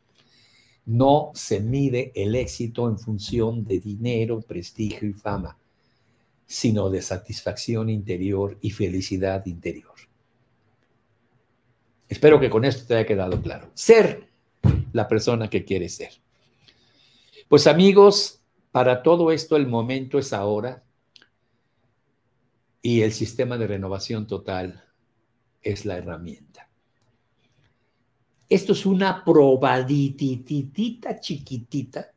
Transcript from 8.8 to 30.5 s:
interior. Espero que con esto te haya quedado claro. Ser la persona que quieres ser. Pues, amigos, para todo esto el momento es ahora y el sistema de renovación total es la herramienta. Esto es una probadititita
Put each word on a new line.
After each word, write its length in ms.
interior. 480
Espero 320
que 80
con 160
esto 200
te 100
haya 100
quedado 360
claro. 320
Ser 540
la 160
persona 420
que 140
quieres 300
ser. 180
Pues, 200
amigos, 720
para 320
todo 280
esto 240
el 120
momento 500
es 160
ahora 500
y 200
el 120
sistema 440
de 100
renovación 580
total 580
es 240
la 120
herramienta. 720
Esto 240
es 120
una 380
probadititita 2000